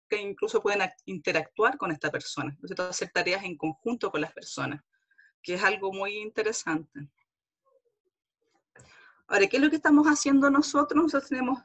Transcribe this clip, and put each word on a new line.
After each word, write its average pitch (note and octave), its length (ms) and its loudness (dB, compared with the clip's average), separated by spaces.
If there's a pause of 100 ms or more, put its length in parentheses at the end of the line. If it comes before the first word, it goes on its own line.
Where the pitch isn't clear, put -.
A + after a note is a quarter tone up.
(100)
e G#3 120 -2
incluso G3+ 380 -2
pueden G3+ 200 0
act-, - 240 -4
interactuar F#3+ 760 -2
con F3 140 -4
esta D3 180 -4
persona. C#3 400 -8 (100)
Entonces, F#3 200 -10
hacer F3+ 320 -6
tareas F3+ 320 -2
en F3+ 120 -10
conjunto G#3 540 -6
con D3+ 100 -4
las D#3 120 -6
personas, C3+ 500 -8 (600)
que F3+ 120 -6
es F#3+ 80 -4
algo G3 300 0
muy G3 260 -6
interesante. G#3 920 -6 (2250)
Ahora, G3+ 180 4
¿qué C4 120 0
es C#4 40 4
lo D4+ 80 6
que D#4+ 60 0
estamos D4+ 320 6
haciendo C#4 420 4
nosotros? D4 500 2
Nosotros D4 280 0
tenemos, B3+ 360 -2